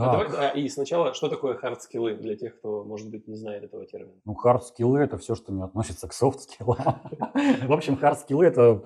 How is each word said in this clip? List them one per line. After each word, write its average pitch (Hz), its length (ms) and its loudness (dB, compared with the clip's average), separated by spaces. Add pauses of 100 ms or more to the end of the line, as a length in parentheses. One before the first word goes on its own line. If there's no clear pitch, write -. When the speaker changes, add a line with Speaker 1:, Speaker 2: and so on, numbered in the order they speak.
Speaker 1:
Так. - 220 2
Speaker 2:
давай, 139 180 0
а, 135 80 -2
и 143 120 -2
сначала, 143 440 0
что 151 160 -2
такое 127 260 -2
хард-скиллы 117 600 -4
для 110 220 -6
тех, 113 220 -10
кто, 107 260 -6
может 107 260 -10
быть, 107 160 -14
не 110 80 -10
знает 104 280 -10
этого 104 220 -14
термина? - 400 -18
Speaker 1:
Ну, 104 100 -8
хард-скиллы — 123 680 2
это 135 160 0
всё, 113 180 -4
что - 180 -10
не 95 100 -4
относится 92 440 -6
к - 60 -14
софт-скиллам. - 640 -2
<laughs> - 880 0
В 139 60 4
общем, 143 240 2
хард-скиллы — 147 500 2
это, 120 280 8 (100)